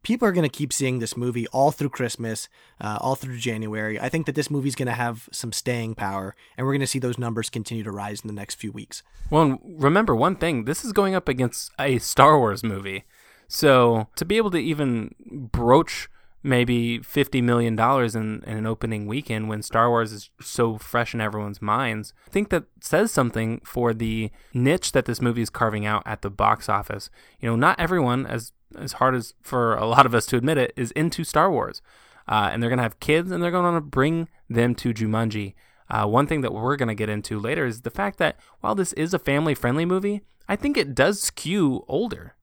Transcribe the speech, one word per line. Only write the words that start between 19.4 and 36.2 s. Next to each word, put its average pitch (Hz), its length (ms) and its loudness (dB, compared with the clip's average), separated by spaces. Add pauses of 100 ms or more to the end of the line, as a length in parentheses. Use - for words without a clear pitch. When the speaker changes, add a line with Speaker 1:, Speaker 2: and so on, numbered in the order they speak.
Speaker 2:
when 107 140 -6
Star 117 280 2
Wars 117 220 2
is 104 180 -16 (120)
so 113 360 0
fresh - 360 -4
in 117 80 -4
everyone's 104 400 -6
minds, 110 520 -2 (140)
I - 40 -20
think 202 180 0
that 170 160 0 (160)
says 202 320 2
something 113 500 0
for 120 300 -2
the 110 360 -2 (240)
niche 131 380 2
that 131 140 4
this 120 160 -2
movie 120 200 2
is 107 80 -2
carving 107 360 -2
out 107 200 0
at 107 160 -6
the 101 80 -6
box 104 380 2
office. 104 420 -4 (300)
You 120 100 -4
know, 117 60 0
not 151 240 2
everyone, 143 460 0
as, 113 260 -8 (260)
as - 160 -10
hard 131 220 2
as 120 260 -6
for 117 340 0
a 110 100 -2
lot 120 200 6
of 120 80 2
us 113 140 4
to 127 100 2
admit 143 200 2
it, 127 180 0
is 120 160 -4
into 156 320 -2
Star 160 260 2
Wars. 127 320 -2 (460)
Uh, 107 240 2
and 117 100 -2
they're 117 80 0
gonna 123 120 0
have - 180 -4
kids, 170 320 0
and 175 100 -2
they're 175 100 0
gonna 175 180 2
wanna 170 120 0
bring 151 460 0 (220)
them 117 260 2
to 120 180 -2
Jumanji. 110 600 -2 (360)
Uh, 107 180 0
one 127 200 4